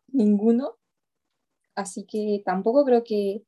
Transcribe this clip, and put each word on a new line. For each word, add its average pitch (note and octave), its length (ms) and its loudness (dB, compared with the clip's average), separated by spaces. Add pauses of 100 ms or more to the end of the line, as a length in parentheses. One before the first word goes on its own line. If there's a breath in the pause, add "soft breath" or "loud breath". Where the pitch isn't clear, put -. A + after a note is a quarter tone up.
ninguno. A#3 680 0 (1000)
Así G3 300 -10
que G#3 380 -4
tampoco A3 400 2
creo A#3+ 200 2
que G#3 440 -4